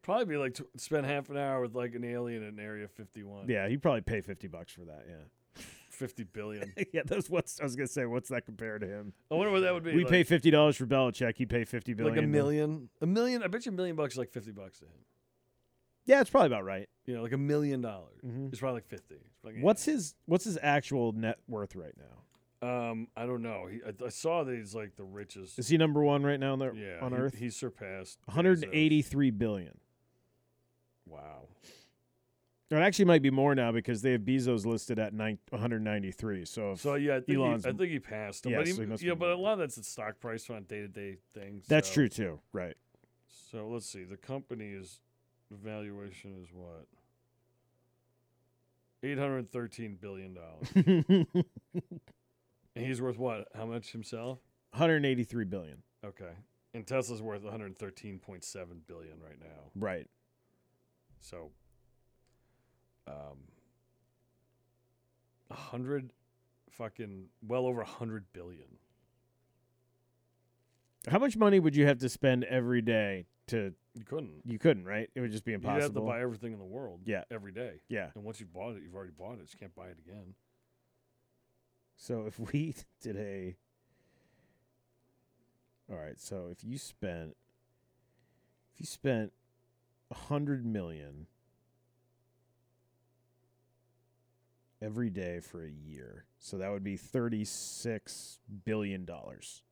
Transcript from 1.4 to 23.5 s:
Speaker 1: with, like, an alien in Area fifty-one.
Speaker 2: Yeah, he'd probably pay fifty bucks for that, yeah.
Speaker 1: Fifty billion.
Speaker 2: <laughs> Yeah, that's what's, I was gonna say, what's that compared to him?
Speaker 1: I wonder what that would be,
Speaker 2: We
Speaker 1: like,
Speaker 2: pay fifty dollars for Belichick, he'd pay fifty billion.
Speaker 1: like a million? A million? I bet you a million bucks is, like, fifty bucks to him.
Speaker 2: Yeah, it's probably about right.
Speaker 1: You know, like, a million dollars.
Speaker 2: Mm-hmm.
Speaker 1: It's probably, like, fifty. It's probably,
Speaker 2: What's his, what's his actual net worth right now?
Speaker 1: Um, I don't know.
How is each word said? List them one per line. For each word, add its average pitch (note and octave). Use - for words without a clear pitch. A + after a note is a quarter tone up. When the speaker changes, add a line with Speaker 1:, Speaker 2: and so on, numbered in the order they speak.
Speaker 1:
with, A#2+
like, B2
an A#2+
alien A#2+
in G#2+
Area G#2
fifty-one. G2+
Speaker 2:
Yeah, G2+
he'd C#3
probably C3+
pay G#2+
fifty G2
bucks E2+
for F2
that, D2+
yeah. -
Speaker 1:
Fifty B2
billion. G#2
Speaker 2:
<laughs> -
Yeah, -
that's F#3+
what's, -
I D3
was B2+
gonna C3+
say, C3
what's A#2+
that B2
compared G#2+
to G#2
him? G2+
Speaker 1:
I D3+
wonder G3+
what F#3+
that F3+
would E3
be, E3
Speaker 2:
We E3+
Speaker 1:
like, C3
Speaker 2:
pay F3
fifty E3
dollars D3+
for C3
Belichick, B2
he'd A#2+
pay A#2+
fifty A#2+
billion. A2+
Speaker 1:
like A2+
a -
million? D3
A D#3
million? A#3
I F#3
bet A3+
you A3+
a -
million F3+
bucks C#3+
is, B2+
like, A#2+
fifty A2
bucks F#2+
to D2
him. D#2+
Speaker 2:
Yeah, C4+
it's -
probably A#3+
about A2
right. F#2+
Speaker 1:
You B2
know, A2+
like, A#2
a C3+
million C#3+
dollars. G2
Speaker 2:
Mm-hmm. B2+
Speaker 1:
It's C3
probably, C3
like, A2
fifty. -
It's -
probably, A2
Speaker 2:
What's G#3
his, B3
what's F3
his F#3+
actual C#3
net A2+
worth G#2
right D#2
now? A#2+
Speaker 1:
Um, A2+
I A#2
don't B2
know. G2+